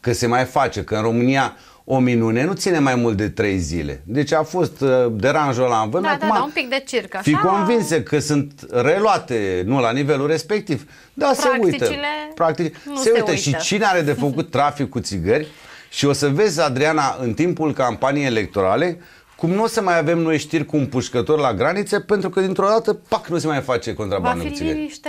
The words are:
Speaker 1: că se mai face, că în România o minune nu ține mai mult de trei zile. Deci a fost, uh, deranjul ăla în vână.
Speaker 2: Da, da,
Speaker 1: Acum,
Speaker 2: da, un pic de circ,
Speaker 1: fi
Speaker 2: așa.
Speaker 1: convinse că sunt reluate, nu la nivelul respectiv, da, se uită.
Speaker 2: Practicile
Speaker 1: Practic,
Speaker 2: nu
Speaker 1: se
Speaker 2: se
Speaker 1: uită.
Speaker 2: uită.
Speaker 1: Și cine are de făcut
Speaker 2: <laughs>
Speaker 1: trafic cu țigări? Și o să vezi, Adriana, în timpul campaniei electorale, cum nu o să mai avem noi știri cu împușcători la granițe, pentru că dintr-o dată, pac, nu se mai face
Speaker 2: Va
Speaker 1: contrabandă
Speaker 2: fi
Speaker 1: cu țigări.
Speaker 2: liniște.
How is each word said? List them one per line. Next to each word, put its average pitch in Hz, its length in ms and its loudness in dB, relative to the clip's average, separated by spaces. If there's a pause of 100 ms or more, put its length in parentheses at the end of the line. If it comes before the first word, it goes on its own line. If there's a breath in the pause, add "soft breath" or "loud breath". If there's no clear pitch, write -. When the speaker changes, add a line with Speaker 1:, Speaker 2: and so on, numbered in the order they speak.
Speaker 1:
că 123 120 -2
se 120 140 -2
mai 123 180 2
face, 127 400 -2
că - 100 -4
în 107 80 -2
România 120 540 2 (280 loud breath)
o 131 140 0
minune 120 460 2
nu 180 80 0
ține 180 260 0
mai 135 160 2
mult 117 220 2
de 104 120 0
trei 101 300 0
zile. 76 480 -4
Deci 139 260 -2
a 156 100 2
fost, - 380 -2
uh, 127 300 4
deranjul 131 540 0
ăla 120 180 2
în 107 80 -2
vână. 175 180 -2
Speaker 2:
Da, 285 120 0
da, 311 60 -2
Speaker 1:
Acum, 220 120 2
Speaker 2:
da, 247 60 0
un 294 100 -8
pic 262 140 -4
de 269 180 -4
circ, 196 360 -6
Speaker 1:
fi 151 120 2
Speaker 2:
așa. - 140 2
Speaker 1:
convinse 190 540 2
că - 160 0
sunt 143 520 -2
reluate, 123 960 2
nu 131 140 2
la 117 120 2
nivelul 139 340 0
respectiv, 165 640 -2 (240 loud breath)
da, 277 200 2
se 277 140 0
uită. 247 280 2
Speaker 2:
Practicile 285 300 -2 (280)
Speaker 1:
Practic, 165 420 -2 (100)
Speaker 2:
nu 285 100 -8
Speaker 1:
se 269 60 -2
Speaker 2:
se 226 80 4
Speaker 1:
uită. 226 200 2
Speaker 2:
uită. 156 40 2
Speaker 1:
Și 143 220 -2
cine 196 280 -2
are 185 160 2
de 147 120 0
făcut 135 400 -4
Speaker 2:
<laughs> - 40 -2
Speaker 1:
trafic 143 320 0
cu 120 120 -6
țigări? 101 460 0 (440 loud breath)
Și - 160 -4
o 143 60 4
să 143 160 0
vezi, 165 320 2
Adriana, 143 600 2
în 117 140 -2
timpul 160 380 0
campaniei 135 540 0
electorale, 113 760 0 (360 loud breath)
cum 170 140 -2
nu 196 120 2
o 226 40 2
să 226 160 0
mai 175 160 2
avem 165 200 2
noi 160 200 2
știri 147 280 -2
cu - 100 -4
împușcători 131 640 0
la 127 140 2
granițe, 190 460 0
pentru 196 300 -2
că 190 100 0
dintr-o 190 260 0
dată, 214 280 2 (140)
pac, 220 180 -2
nu 165 120 -2
se 156 80 -2
mai 147 140 0
face 120 300 -2
Speaker 2:
Va 90 60 -6
Speaker 1:
contrabandă 101 480 -2
Speaker 2:
fi - 60 -6
Speaker 1:
cu - 60 -8
țigări. - 200 -4
Speaker 2:
liniște. 302 320 -8